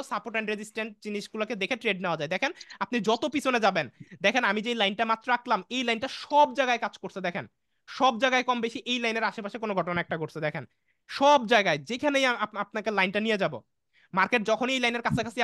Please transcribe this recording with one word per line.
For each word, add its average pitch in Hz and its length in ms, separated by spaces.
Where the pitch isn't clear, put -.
সাপোর্ট 214 280
and 214 140
রেজিস্ট্যান্স 214 380
জিনিসগুলোকে 214 580
দেখে 240 140
ট্রেড 208 280
নেওয়া 170 160
যায়। 151 140
দেখেন, 269 160
আপনি 240 120
যত 226 140
পিছনে 262 320
যাবেন, 180 200
দেখেন 208 260
আমি 208 160
যে 240 60
লাইনটা 202 300
মাত্র 220 240
আঁকলাম, 240 240
এই 262 120
লাইনটা 226 200
সব 294 220
জায়গায় 247 260
কাজ 202 180
করছে। 190 180
দেখেন, 190 240
সব 262 240
জায়গায় 254 260
কম 247 120
বেশি 233 180
এই 247 60
লাইনের 226 320
আশেপাশে 202 280
কোনো 214 160
ঘটনা 175 260
একটা 170 220
ঘটছে। 151 240
দেখেন, 147 180
সব 285 200
জায়গায় 190 260
যেখানেই 269 400
আ-, 226 140
আপ-, - 200
আপনাকে 220 340
লাইনটা 196 220
নিয়ে 220 220
যাব, 156 120
মার্কেট 196 320
যখনই 240 260
এই 254 80
লাইনের 233 220
কাছাকাছি 226 380